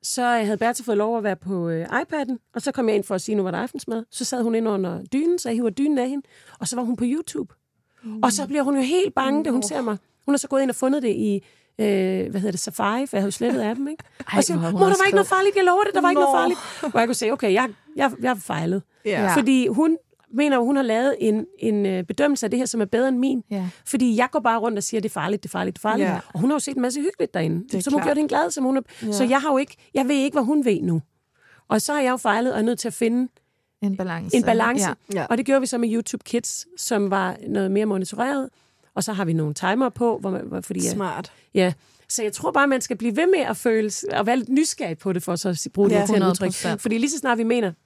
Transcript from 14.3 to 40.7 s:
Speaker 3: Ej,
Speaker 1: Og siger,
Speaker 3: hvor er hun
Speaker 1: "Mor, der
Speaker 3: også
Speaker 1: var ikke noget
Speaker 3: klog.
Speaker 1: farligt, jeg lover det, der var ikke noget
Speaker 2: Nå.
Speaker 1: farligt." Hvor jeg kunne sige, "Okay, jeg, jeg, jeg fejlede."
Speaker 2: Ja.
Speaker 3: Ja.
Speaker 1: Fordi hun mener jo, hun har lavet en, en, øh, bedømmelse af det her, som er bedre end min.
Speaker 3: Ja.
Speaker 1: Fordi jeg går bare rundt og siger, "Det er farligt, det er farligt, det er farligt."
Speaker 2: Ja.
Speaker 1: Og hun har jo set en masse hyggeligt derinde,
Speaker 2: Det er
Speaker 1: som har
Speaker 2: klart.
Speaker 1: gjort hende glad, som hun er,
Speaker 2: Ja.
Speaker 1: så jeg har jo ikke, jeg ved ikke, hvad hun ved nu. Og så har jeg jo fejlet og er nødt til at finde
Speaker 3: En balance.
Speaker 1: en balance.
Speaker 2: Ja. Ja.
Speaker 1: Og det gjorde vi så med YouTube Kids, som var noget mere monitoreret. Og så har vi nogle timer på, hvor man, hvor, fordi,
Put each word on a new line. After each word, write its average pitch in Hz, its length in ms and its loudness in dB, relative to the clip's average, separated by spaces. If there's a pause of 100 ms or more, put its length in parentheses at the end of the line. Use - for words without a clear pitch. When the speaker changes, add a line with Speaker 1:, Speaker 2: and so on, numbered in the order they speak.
Speaker 3:
Ej, - 60 2
Speaker 1:
Og 285 60 4
siger, - 140 0
Speaker 3:
hvor 165 100 0
er 170 40 -2
hun - 80 -2
Speaker 1:
"Mor, 392 60 8
der 381 60 6
Speaker 3:
også 381 100 4
Speaker 1:
var 381 60 6
ikke 392 80 2
noget 392 120 6
Speaker 3:
klog. 381 100 2
Speaker 1:
farligt, 392 180 2
jeg 392 100 4
lover 359 180 6
det, 403 120 -2
der 294 60 4
var - 80 4
ikke 285 120 4
noget 277 120 4
Speaker 2:
Nå. 330 60 4
Speaker 1:
farligt." 339 520 -2
Hvor 233 80 2
jeg 226 80 4
kunne 240 80 0
sige, 226 180 0
"Okay, 220 200 0
jeg, 240 160 2 (260)
jeg, 269 160 2 (100)
jeg 247 160 0
fejlede." 170 440 -4 (240)
Speaker 2:
Ja. 196 160 0
Speaker 3:
Ja. 190 140 2
Speaker 1:
Fordi 262 320 4
hun 320 300 2 (360)
mener 277 240 2
jo, 240 80 2
hun 285 100 2
har 277 80 2
lavet 240 360 0
en, 214 260 0 (140)
en, 208 260 0
øh, 185 180 -2
bedømmelse 277 420 0
af 202 60 -2
det 247 80 0
her, 254 60 0
som 226 160 -2
er 208 40 2
bedre 233 220 0
end 262 100 0
min. 262 340 0
Speaker 3:
Ja. 185 180 -4 (160)
Speaker 1:
Fordi 233 320 2
jeg 247 140 4
går 302 80 0
bare 226 200 2
rundt 220 180 -2
og 202 60 -4
siger, 226 180 -2
"Det 214 80 -4
er - 40 -10
farligt, 185 300 -2
det 160 60 -12
er - 20 -14
farligt, 180 240 -4
det - 40 -20
er 214 100 -2
farligt." 202 200 2
Speaker 2:
Ja. 180 100 -2 (140)
Speaker 1:
Og 156 60 -4
hun 240 100 2
har 302 60 2
jo 277 40 0
set 277 160 -6
en 262 60 -2
masse 254 200 -4
hyggeligt - 320 -4
derinde, 165 380 -2
Speaker 2:
Det - 40 -4
er 185 60 -2
Speaker 1:
som 277 120 -2
har 294 60 4
Speaker 2:
klart. - 80 0
Speaker 1:
gjort 294 100 2
hende 302 120 0
glad, 320 220 0
som 269 120 -4
hun 262 140 2
er, 269 40 0 (240)
Speaker 2:
Ja. 208 60 -2
Speaker 1:
så 208 120 2
jeg 254 180 4
har 302 100 0
jo 262 60 2
ikke, 285 180 -2 (180)
jeg 269 140 0
ved 285 80 2
ikke, 269 200 0
hvad 202 80 2
hun 277 220 2
ved 208 160 2
nu. 165 200 0 (680)
Og 214 140 2
så 294 120 -2
har 294 80 0
jeg 254 100 2
jo 254 60 0
fejlet 233 360 2
og 208 60 0
er 214 40 2
nødt 226 160 0
til - 80 -6
at 214 60 -6
finde 240 340 2 (540)
Speaker 3:
En 196 160 -2
balance. 180 400 -2
Speaker 1:
en 240 60 4
balance. 226 460 2
Speaker 2:
Ja. - 40 -4 (260)
Ja. 151 100 -2
Speaker 1:
Og 233 80 2
det 247 80 -2
gjorde 269 160 4
vi 254 60 -2
så 247 100 -4
med 233 160 0
YouTube 233 320 -4
Kids, - 560 -6
som 202 300 0
var 190 240 0 (120)
noget 196 240 0
mere 208 140 2
monitoreret. 240 640 -2 (460)
Og 170 80 -2
så 214 100 -4
har 190 120 -2
vi 165 80 0
nogle 151 200 0
timer 226 360 0
på, 233 280 0
hvor 196 120 -6
man, - 160 -4
hvor, 185 160 -8
fordi, 180 280 -4